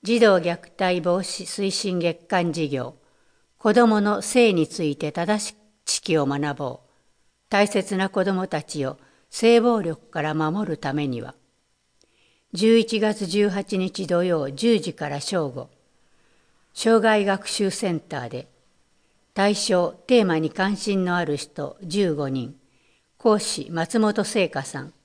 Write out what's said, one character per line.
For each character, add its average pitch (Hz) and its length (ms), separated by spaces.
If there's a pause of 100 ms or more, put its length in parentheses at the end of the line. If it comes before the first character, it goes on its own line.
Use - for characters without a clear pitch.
児 226 180
童 202 180
虐 170 200 (200)
待 180 240
防 175 200
止 - 220
推 196 260
進 185 280
月 170 280
間 175 260
事 151 180
業、 127 260 (640)
子 214 160
ど 240 120
も 214 140
の 202 220
性 233 320
に 160 120
つ - 160
い 147 140
て 147 160
正 208 340
し - 80
く - 20 (280)
知 - 100
識 - 240
を 143 80
学 143 300
ぼ 135 280
う。 - 40 (600)
大 208 180
切 196 300
な 190 120
子 185 160
ど 196 80
も 185 140
た 151 160
ち 143 240
を 131 120 (300)
性 233 320
暴 233 220
力 165 280
か 156 120
ら 156 120
守 160 360
る 151 80
た 139 140
め 147 140
に 123 140
は。 - 140 (1160)
十 220 260
一 220 220
月 214 260
十 202 220
八 196 280
日 185 300
土 175 180
曜 156 260
十 214 280
時 165 160
か 147 140
ら 143 120
正 160 300
午、 127 180 (1040)
障 226 280
害 214 220
学 196 240
習 196 220
セ 185 220
ン 156 80
タ 135 220
ー 117 60
で。 123 200 (840)
対 202 200
象、 180 400 (120)
テ 247 160
ー 196 40
マ 165 120
に 156 120
関 196 260
心 196 280
の 180 120
あ 175 80
る 147 120
人 - 460
十 180 320
五 143 140
人。 131 280 (600)
講 214 200
師、 - 320
松 165 280
本 208 260
聖 190 240
華 135 140
さ 139 200
ん。 151 100 (120)